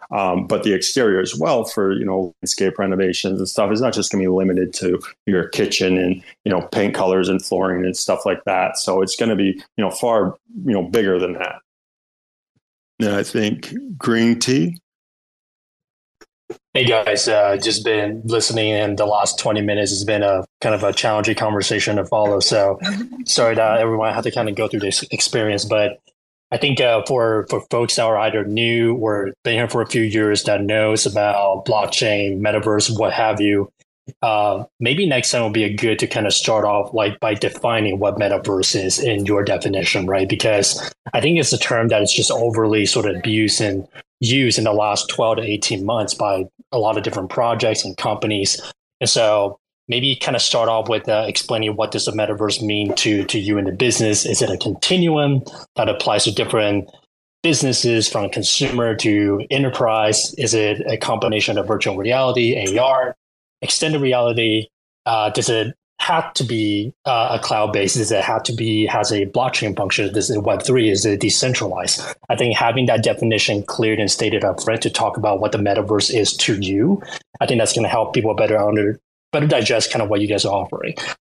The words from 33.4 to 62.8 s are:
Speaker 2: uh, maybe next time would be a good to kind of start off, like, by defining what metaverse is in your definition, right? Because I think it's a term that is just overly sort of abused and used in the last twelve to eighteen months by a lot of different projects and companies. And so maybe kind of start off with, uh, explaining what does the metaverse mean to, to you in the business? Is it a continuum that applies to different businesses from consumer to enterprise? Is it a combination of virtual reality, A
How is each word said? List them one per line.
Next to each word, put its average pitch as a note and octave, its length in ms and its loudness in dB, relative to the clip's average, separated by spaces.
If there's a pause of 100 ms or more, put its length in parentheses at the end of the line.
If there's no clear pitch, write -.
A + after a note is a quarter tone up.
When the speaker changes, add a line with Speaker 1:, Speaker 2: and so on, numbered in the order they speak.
Speaker 2:
uh, G#2+ 440 0 (140)
maybe C#3+ 260 0
next B2+ 260 0
time A#2+ 120 0
would G#2+ 100 -2
be A2 100 2
a G#2 100 0
good G#2+ 260 0
to A2 80 0
kind G#2+ 200 -2
of F#2 60 0
start G#2+ 320 2
off, G#2 280 0
like, G#2 280 0
by A2 140 0
defining G#2+ 640 -2
what G2+ 180 0
metaverse G2 640 0
is F#2 180 -2
in G#2+ 260 0
your G2+ 180 2
definition, F#2+ 640 -2
right? F#2+ 200 0
Because G#2 640 0 (220)
I B2 80 0
think E3 180 2
it's C3+ 140 0
a A2+ 40 2
term A#2 300 0
that A2 140 4
is G2+ 100 0
just - 200 0
overly A2 540 2
sort G#2+ 200 0
of F#2+ 100 -2
abused G#2+ 460 0
and G2 260 -2 (320)
used B2 380 2
in A2 80 0
the G#2+ 80 2
last G#2 360 0
twelve A2 280 0
to A2 60 -2
eighteen G#2 420 -4
months A2 280 -2
by G2 320 -2 (280)
a C3 40 0
lot A2 200 2
of G2 60 -4
different F#2+ 260 -6
projects A2+ 540 0
and F#2+ 140 -10
companies. G#2 640 -2 (380)
And A#2 100 -2
so G#2 480 2 (300)
maybe B2+ 280 0
kind C3+ 200 -2
of A2+ 60 0
start A#2 280 0
off A2 180 0
with, A2 220 -2
uh, A2 180 2
explaining G#2+ 480 -2
what G#2+ 160 -2
does A2+ 140 -4
the A2+ 60 -4
metaverse G#2+ 500 -2
mean G#2 340 0
to, G2+ 300 0
to A2+ 140 -2
you G#2 180 0
in G2+ 80 0
the F#2+ 80 -2
business? A2 520 0
Is G#2+ 160 0
it A2 80 0
a F2+ 80 -4
continuum D3 840 0 (320)
that A2 140 0
applies - 360 0
to A2 60 0
different G#2 580 0 (540)
businesses A#2+ 640 2
from G2+ 220 -2
consumer A#2+ 680 -2
to G#2 520 2
enterprise? A#2 840 0
Is A#2 180 -2
it G#2+ 340 0
a A2+ 100 -2
combination G#2+ 600 -2
of G2 100 -2
virtual G2+ 300 -2
reality, B2 580 2
A G2+ 260 0